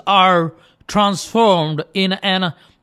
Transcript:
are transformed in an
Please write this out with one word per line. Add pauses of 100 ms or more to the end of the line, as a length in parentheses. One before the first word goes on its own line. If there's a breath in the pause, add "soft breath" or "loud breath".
are (340 soft breath)
transformed (100)
in
an (300 soft breath)